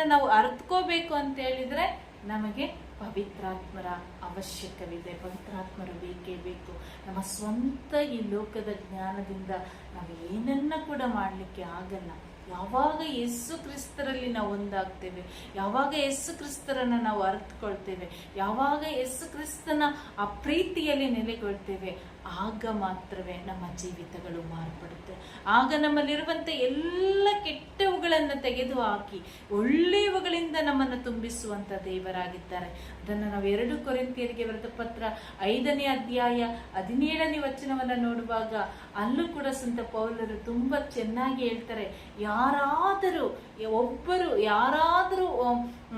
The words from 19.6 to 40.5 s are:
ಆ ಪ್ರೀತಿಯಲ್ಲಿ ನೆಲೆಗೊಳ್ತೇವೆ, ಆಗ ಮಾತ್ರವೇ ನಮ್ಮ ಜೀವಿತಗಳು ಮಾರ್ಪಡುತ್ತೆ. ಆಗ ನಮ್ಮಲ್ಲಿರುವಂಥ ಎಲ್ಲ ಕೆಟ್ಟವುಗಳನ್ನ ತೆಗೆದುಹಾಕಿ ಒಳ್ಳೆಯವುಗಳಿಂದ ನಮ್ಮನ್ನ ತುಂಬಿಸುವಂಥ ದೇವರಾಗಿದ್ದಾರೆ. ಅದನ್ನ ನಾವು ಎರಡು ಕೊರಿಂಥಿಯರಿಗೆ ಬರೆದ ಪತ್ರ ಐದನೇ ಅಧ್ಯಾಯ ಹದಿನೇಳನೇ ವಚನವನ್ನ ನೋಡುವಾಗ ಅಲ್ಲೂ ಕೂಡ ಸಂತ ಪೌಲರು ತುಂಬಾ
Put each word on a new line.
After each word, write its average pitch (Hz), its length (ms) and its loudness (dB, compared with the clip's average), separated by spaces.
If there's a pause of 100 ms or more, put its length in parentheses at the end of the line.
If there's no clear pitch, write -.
ಆ 202 60 2
ಪ್ರೀತಿಯಲ್ಲಿ 285 840 2
ನೆಲೆಗೊಳ್ತೇವೆ, 202 1080 -2 (220)
ಆಗ 220 300 -2
ಮಾತ್ರವೇ 185 760 -4
ನಮ್ಮ 180 300 -6
ಜೀವಿತಗಳು 170 720 -8
ಮಾರ್ಪಡುತ್ತೆ. 165 640 -10 (340)
ಆಗ 254 320 6
ನಮ್ಮಲ್ಲಿರುವಂಥ 302 720 2
ಎಲ್ಲ 349 800 4 (160)
ಕೆಟ್ಟವುಗಳನ್ನ 330 840 2 (100)
ತೆಗೆದುಹಾಕಿ 233 800 0 (320)
ಒಳ್ಳೆಯವುಗಳಿಂದ 339 1080 4
ನಮ್ಮನ್ನ 262 440 4
ತುಂಬಿಸುವಂಥ 220 680 -4 (120)
ದೇವರಾಗಿದ್ದಾರೆ. 180 800 -4 (360)
ಅದನ್ನ 208 300 -2
ನಾವು 202 140 0
ಎರಡು 233 380 2
ಕೊರಿಂಥಿಯರಿಗೆ 247 640 -2
ಬರೆದ 220 180 -6 (120)
ಪತ್ರ 233 260 -6 (400)
ಐದನೇ 262 420 4
ಅಧ್ಯಾಯ 247 600 4
ಹದಿನೇಳನೇ 285 920 2
ವಚನವನ್ನ 262 580 0
ನೋಡುವಾಗ 233 580 0 (420)
ಅಲ್ಲೂ 277 320 2
ಕೂಡ 294 180 -2
ಸಂತ 240 340 0
ಪೌಲರು 226 640 -2
ತುಂಬಾ 247 360 2 (100)